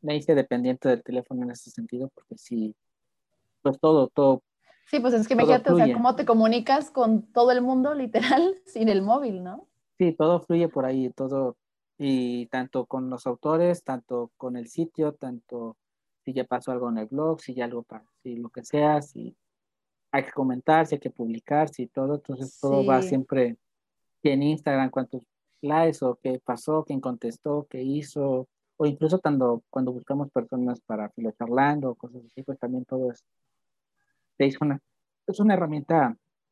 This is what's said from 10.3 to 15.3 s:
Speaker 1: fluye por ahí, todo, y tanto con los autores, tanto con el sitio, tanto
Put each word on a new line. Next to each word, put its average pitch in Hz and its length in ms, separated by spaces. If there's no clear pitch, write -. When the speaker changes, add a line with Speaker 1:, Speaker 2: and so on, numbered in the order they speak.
Speaker 1:
fluye 170 300
por 135 160
ahí, 131 240
todo, 131 480
y 123 480
tanto 127 400
con 131 240
los 127 160
autores, 165 580
tanto 123 540
con 123 180
el 120 120
sitio, 160 460
tanto 120 640